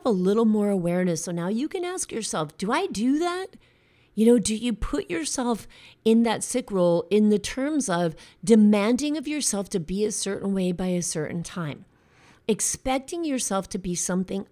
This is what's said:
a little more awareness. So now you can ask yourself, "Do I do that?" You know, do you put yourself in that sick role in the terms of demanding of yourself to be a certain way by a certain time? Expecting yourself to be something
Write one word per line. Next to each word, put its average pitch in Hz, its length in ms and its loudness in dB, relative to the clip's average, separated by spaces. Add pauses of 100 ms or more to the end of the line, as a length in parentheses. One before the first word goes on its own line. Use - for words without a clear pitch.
a 262 40 2
little 202 360 4
more 208 240 2
awareness. 175 560 0
So 180 80 -4
now 170 160 -4
you 233 180 -2
can 359 160 -6
ask 359 260 -6
yourself, 180 480 -6
"Do 196 140 -4
I 349 160 0
do 262 320 0
that?" 349 380 -4 (580)
You 214 100 2
know, 240 140 8
do 214 160 -2
you 233 160 -4
put - 400 -4
yourself 254 560 -4 (380)
in 226 180 6
that 220 220 -2
sick 247 260 -4
role 175 380 2
in 214 180 4
the 208 100 4
terms 269 520 -4
of 175 260 -2 (260)
demanding 220 760 4
of 277 100 -8
yourself 226 440 -2
to 196 100 -2
be 185 240 -4
a 208 80 -2
certain 196 400 -4
way 185 180 0
by 185 160 -4
a 180 140 -2
certain 165 420 -6
time? 160 400 -8 (640)
Expecting 262 800 -2
yourself 214 420 -2
to - 100 -8
be 175 180 -6
something 190 560 -4